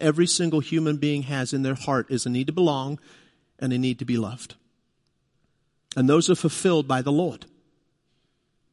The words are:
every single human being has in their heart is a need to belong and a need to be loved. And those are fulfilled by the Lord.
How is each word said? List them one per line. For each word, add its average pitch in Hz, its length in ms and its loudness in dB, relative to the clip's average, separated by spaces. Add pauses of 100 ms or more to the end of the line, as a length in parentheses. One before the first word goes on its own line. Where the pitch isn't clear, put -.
every 160 240 4
single 170 320 0
human 156 380 0
being 143 260 -2
has 135 300 -4
in 135 100 -2
their 135 140 0
heart 131 340 -2
is 127 160 -2
a 123 40 -4
need 127 180 -2
to 156 40 -6
belong 147 460 0 (640)
and 127 120 -2
a 123 60 0
need 127 220 -2
to 123 40 -6
be 120 120 -2
loved. 117 400 -6 (1400)
And 131 120 2
those 165 200 4
are 185 60 6
fulfilled 156 540 0
by 131 140 0
the 139 100 0
Lord. 156 340 -2 (1300)